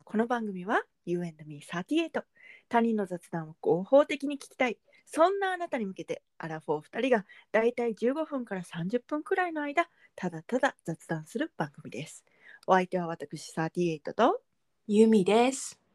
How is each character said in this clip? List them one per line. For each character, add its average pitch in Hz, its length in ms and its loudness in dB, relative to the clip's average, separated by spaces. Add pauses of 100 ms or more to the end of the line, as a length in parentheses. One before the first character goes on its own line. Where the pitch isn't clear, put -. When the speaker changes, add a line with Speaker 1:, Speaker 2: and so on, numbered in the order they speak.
Speaker 1:
こ - 140 -4
の 233 80 2
番 233 180 -2
組 185 220 -8
は 302 160 0 (240)
You 175 160 -2
and 160 220 -10
methirty-eight。 175 800 -4 (460)
他 233 140 4
人 226 140 2
の 202 100 -2
雑 175 240 -10
談 160 180 -6
を 160 140 -20
合 170 200 2
法 277 220 6
的 294 240 -4
に 294 60 -6
聞 277 60 -12
き - 180 -20
た 254 100 2
い。 208 80 -6 (300)
そ 320 200 4
ん 392 140 0
な 381 120 -2
あ 370 40 -4
な 339 140 -8
た 269 80 -4
に 208 80 -2
向 190 80 -8
け - 100 -12
て、 - 180 -8 (140)
ア 165 120 -10
ラ 156 120 -8
フ 156 140 -2
ォ - 60 -2
ー - 20 -20
二 247 260 -4
人 240 80 6
が 196 80 -2 (260)
だ 226 140 4
い 240 80 4
た 240 140 -4
い 220 80 -2
十 233 180 0
五 311 140 -2
分 269 180 -6
か 202 120 -8
ら 180 60 -6
三 175 280 -6
十 247 100 0
分 302 220 -6
く 381 140 -2
ら 359 120 0
い 320 60 -8
の 302 80 -4
間、 294 260 -2 (280)
た 185 120 -6
だ 165 140 -8
た 247 160 -4
だ - 260 0
雑 - 220 -8
談 156 180 -6
す - 140 -10
る 311 180 -4
番 147 140 -2 (100)
組 147 100 -16
で 156 160 -10
す。 - 200 -20 (400)
お 185 80 6
相 185 120 4
手 185 120 -4
は 175 80 -4
私、 160 460 -10
サ 160 100 -4
ー 160 80 -2
テ 175 100 -6
ィ 170 120 0
エ - 20 -4
イ 151 60 -10
ト - 120 -8
と 330 300 2 (440)
Speaker 2:
ユ 214 200 8
ミ 220 180 6
で 226 280 4
す。 - 280 -12 (140)